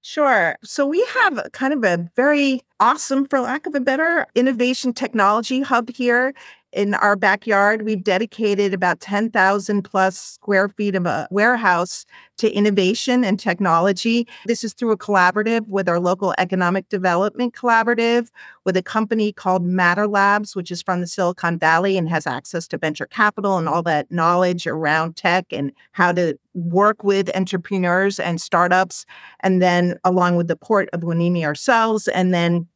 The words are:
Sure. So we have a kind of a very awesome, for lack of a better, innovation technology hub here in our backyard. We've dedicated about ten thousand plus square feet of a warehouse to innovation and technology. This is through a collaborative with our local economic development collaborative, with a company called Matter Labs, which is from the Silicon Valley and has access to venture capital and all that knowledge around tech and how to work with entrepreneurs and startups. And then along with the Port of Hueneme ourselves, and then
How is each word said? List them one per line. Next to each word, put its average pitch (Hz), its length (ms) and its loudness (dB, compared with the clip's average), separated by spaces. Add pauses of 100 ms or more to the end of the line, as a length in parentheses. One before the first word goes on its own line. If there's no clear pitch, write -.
Sure. 233 600 0
So 277 240 -2
we 339 180 0 (100)
have 415 220 2
a - 140 -8
kind 269 240 -2
of 240 100 -2
a 170 320 0
very 277 460 2 (180)
awesome, 269 460 2
for 277 140 0
lack 247 260 -6
of 302 80 -8
a 285 60 0
better, 294 540 0
innovation 247 600 0
technology 233 680 0
hub 247 340 -2
here 247 380 0 (440)
in 202 180 0
our 208 220 2
backyard. 202 680 2
We've 208 220 -4
dedicated 202 680 0
about 180 260 -2
ten 208 300 -2
thousand 196 520 0
plus 190 340 0
square 202 520 -2
feet 202 260 -4
of 180 120 0
a 147 240 -2
warehouse 202 760 0 (300)
to 220 160 0
innovation 208 720 2
and 190 160 0
technology. 196 880 0 (160)
This 226 180 -2
is 226 120 -8
through 226 180 -2
a 202 60 0
collaborative 208 720 2
with 190 200 -2
our 175 100 0
local 180 380 0
economic 185 540 0
development 196 640 -2
collaborative, 233 720 0 (360)
with 185 120 0
a 185 60 0
company 214 500 -2
called 185 320 -2
Matter 180 420 2
Labs, 202 480 0
which 185 160 -8
is 175 120 -10
from 180 180 -2
the 175 60 -6
Silicon 175 520 -2
Valley 170 380 2
and 165 140 -2
has 160 160 -2
access 156 420 -8
to 165 100 -8
venture 156 280 -6
capital 208 500 0
and 165 120 -2
all 165 160 0
that 156 260 -2
knowledge 175 560 0
around 160 500 -2
tech 180 340 0
and 139 220 -6 (200)
how 180 200 2
to 175 260 0 (140)
work 180 500 0
with 196 320 0
entrepreneurs 185 840 -2
and 170 180 -4
startups. 180 680 0 (340)
And 185 220 2
then 175 420 2
along 180 320 2
with 170 120 0
the 160 80 -2
Port - 360 0
of 170 80 -4
Hueneme 170 420 0
ourselves, 220 640 0
and 185 280 0
then 170 420 0